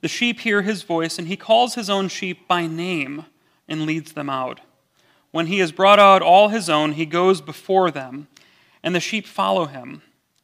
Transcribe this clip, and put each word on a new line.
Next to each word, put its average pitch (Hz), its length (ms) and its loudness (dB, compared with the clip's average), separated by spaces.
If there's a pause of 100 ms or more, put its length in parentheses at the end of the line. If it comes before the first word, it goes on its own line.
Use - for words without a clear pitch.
The 170 60 -6
sheep 240 320 -4
hear 208 240 0
his 196 180 -4
voice, 165 380 -4
and 170 80 -8
he 190 100 -6
calls 226 380 0
his 202 160 -6
own 196 160 -2
sheep - 400 -10
by 175 180 0
name 160 640 -6 (400)
and 156 180 -6
leads 160 280 -6
them 143 180 -8
out. 131 300 -8 (720)
When 165 160 -4
he 196 120 -2
has 175 120 0
brought 196 260 6
out 196 240 8
all 185 280 6
his 208 200 -4
own, 151 220 2
he 160 160 -4
goes 175 340 2
before 180 480 0
them, 139 380 -12 (560)
and 165 100 -2
the 175 60 2
sheep 208 260 -6
follow 190 400 -2
him, 139 380 -16 (400)